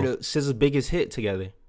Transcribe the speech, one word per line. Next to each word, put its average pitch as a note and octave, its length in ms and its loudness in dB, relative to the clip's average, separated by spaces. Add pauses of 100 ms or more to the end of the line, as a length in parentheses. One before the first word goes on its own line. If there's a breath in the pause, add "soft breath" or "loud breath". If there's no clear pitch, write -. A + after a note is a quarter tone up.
one - 40 2
of B2+ 40 0
the - 80 -4
S - 140 -8
Z D3+ 60 2
A's C#3+ 140 0
biggest C#3 360 2
hit E3+ 200 0
together. F#2+ 440 -4 (140)